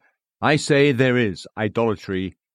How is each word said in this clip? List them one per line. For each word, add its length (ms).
I 140
say 340
there 260
is 300
idolatry 800